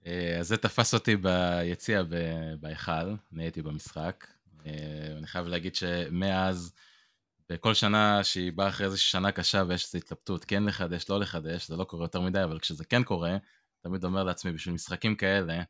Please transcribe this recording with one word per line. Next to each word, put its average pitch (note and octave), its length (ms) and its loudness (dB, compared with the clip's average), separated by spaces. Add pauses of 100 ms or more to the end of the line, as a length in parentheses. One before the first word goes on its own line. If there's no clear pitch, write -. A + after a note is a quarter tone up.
אה, F2 340 -2
אז E2+ 80 -4
זה A2 80 2
תפס - 380 2
אותי A2 220 4
ביציע F2+ 840 2
ב-, E2 580 -2
בהיכל, E2 540 -4 (180)
אני D#2+ 100 -6
הייתי E2 200 -6
במשחק. D#2 640 -8 (400)
אה, D2+ 60 -10 (460)
אני D#2 80 -10
חייב F2+ 200 -6
להגיד F2 280 -4
שמאז, F2+ 1000 0 (760)
בכל F#2+ 260 2
שנה G#2 500 6
שהיא F2+ 280 0
באה G2 160 2
אחרי G2 180 0
איזושהי F#2+ 240 2
שנה G2 220 2
קשה F#2+ 360 2
ויש F2 160 0
איזו - 140 -6
התלבטות, - 460 -6
כן G2+ 200 2
לחדש, F#2 460 -2
לא G2 100 2
לחדש, E2+ 480 -4
זה E2 80 -6
לא F#2 80 -2
קורה E2+ 200 -6
יותר F2 160 -2
מדי, F#2 240 2
אבל D#2+ 140 -2
כשזה D#2+ 260 -4
כן B2 180 4
קורה, F2 340 0 (440)
תמיד F2+ 240 -4
אומר F#2 200 2
לעצמי, F2+ 280 -2
"בשביל E2+ 220 -4
משחקים G2 420 -2
כאלה F#2+ 540 2